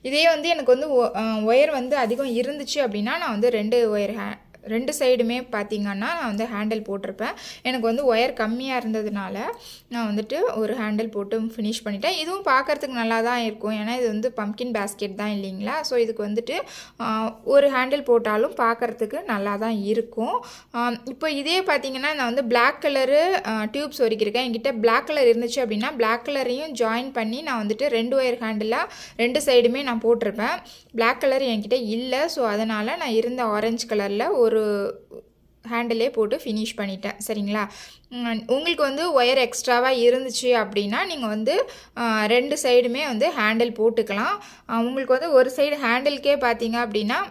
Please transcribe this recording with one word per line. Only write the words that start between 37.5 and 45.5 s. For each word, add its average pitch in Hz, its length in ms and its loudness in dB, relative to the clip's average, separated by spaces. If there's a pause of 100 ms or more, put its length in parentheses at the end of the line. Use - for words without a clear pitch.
ம், 233 380 -4
உங்களுக்கு 311 360 0
வந்து 285 380 2
ஒயர் 254 160 4
எக்ஸ்ட்ராவா 247 520 2
இருந்துச்சு 254 640 2
அப்படின்னா, 208 540 0
நீங்க 294 220 -6
வந்து, 240 420 0 (280)
ஆ, 220 280 0
ரெண்டு 254 360 2
சைடுமே 247 440 4
வந்து 262 340 0
ஹேண்டில் 226 340 2
போட்டுக்கலாம். 226 640 0 (320)
ஆ, 226 100 0
உங்களுக்கு 254 400 2
வந்து 330 120 -2
ஒரு 254 240 6